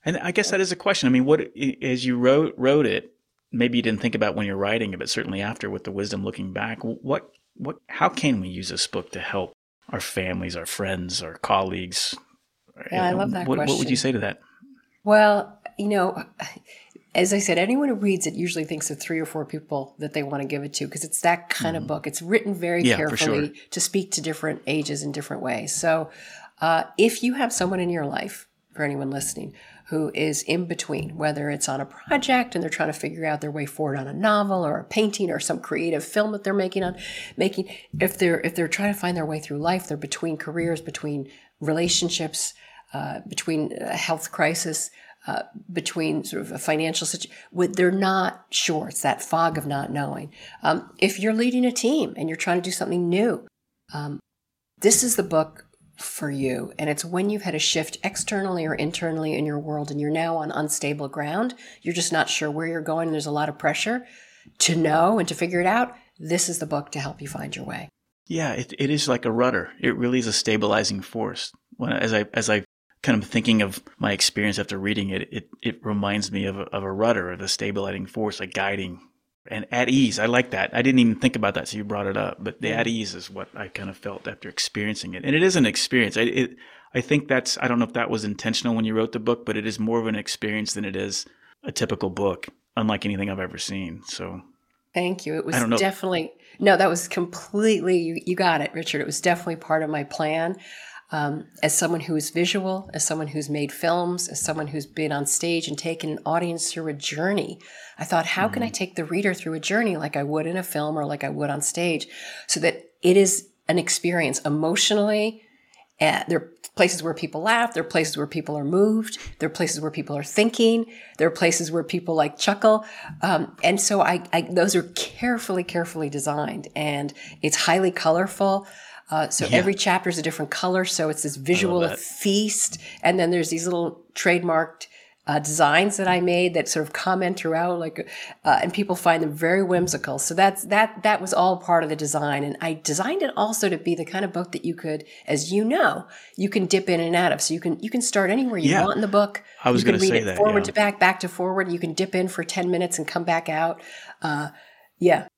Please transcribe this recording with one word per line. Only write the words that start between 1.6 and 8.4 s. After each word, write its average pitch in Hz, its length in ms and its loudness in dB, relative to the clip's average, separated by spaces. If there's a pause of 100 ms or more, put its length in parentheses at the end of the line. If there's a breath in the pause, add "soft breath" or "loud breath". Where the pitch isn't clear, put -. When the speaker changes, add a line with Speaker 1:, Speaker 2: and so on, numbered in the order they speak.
Speaker 1:
as 127 240 -2
you 123 120 2
wrote, 135 380 6
wrote 135 300 6
it, - 280 0 (380)
maybe 120 280 2
you - 20 2
didn't 110 200 0
think 117 140 0
about 107 200 2
when 107 100 -2
you're 98 100 -2
writing 101 380 0
it, 87 60 -10
but - 100 -6
certainly 98 320 -4
after 104 280 -6
with 98 160 -8
the 101 60 -6
wisdom 98 320 -4
looking 95 300 -6
back, 107 280 -6
wh-, - 220 -8
what, 135 280 -4 (240)
what, 147 220 -10 (100)
how - 220 0
can - 300 0
we 92 80 -6